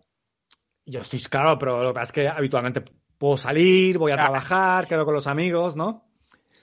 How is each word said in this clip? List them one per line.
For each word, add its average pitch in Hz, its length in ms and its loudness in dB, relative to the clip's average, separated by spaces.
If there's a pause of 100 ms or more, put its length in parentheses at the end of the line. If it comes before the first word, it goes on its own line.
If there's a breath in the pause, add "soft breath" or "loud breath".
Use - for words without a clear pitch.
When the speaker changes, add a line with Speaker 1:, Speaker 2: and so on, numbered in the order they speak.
(840)
Speaker 1:
yo 123 160 -10
estoy, 123 200 -8
claro, 143 380 2
pero 127 240 -2
lo 127 60 0
que 123 40 -4
pasa 120 100 -6
es 120 80 -10
que 143 160 0
habitualmente 131 540 -2 (360)
puedo 143 200 0
salir, 185 600 4
voy 156 140 2
a 139 40 2
Speaker 2:
Ya. 151 80 2
Speaker 1:
trabajar, 180 640 0
quedo 156 180 0
con 151 80 -2
los 139 140 -2
amigos, 170 480 -2
¿no? 196 300 -6 (580 soft breath)